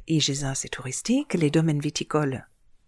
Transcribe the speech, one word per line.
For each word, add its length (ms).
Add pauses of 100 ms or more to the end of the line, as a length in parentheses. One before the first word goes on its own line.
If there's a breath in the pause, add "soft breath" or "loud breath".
Igéza, 480
c'est 140
touristique, 680
les 160
domaines 300
viticoles 680 (420)